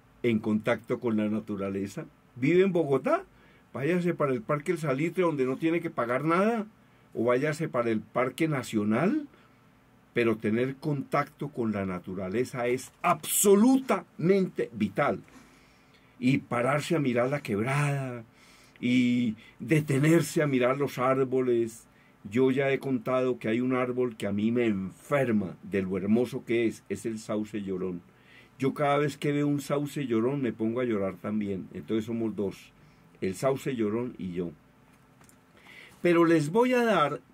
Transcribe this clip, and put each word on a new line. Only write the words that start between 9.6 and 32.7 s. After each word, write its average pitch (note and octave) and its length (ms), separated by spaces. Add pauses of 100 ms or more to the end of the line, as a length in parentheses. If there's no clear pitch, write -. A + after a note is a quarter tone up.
Pero A2+ 260
tener A#2 360
contacto C#3+ 760
con A#2 220
la G2 160
naturaleza G2 800
es C3 240 (120)
absolutamente G3 1700
vital. A2 480 (1000)
Y C3+ 200
pararse C#3 580
a - 40
mirar B2 280
la C#3+ 140
quebrada, C3 840 (560)
y B2 540 (240)
detenerse D#3 840
a D3 40
mirar C3 320
los C#3 200
árboles. B2+ 920 (420)
Yo C3 200
ya C3+ 220
he C3 60
contado B2+ 600
que A#2 100
hay A2+ 120
un B2+ 140
árbol B2 420
que G#2+ 100
a G2+ 60
mí G#2 180
me A#2+ 140
enferma G#2 1000
de F#2+ 200
lo F#2 140
hermoso A#2 480
que A#2 220
es, G#2+ 220
es G2 160
el A2+ 140
sauce G#2+ 440
llorón. F#2 380 (580)
Yo C3 140
cada C#3+ 240
vez D3 220
que D3 140
veo D3 140
un C#3+ 140
sauce C#3+ 460
llorón A#2 340
me A2+ 140
pongo A2+ 260
a B2+ 40
llorar G2 320
también. G#2 580
Entonces G2+ 320
somos A2+ 280
dos, F#2+ 380 (480)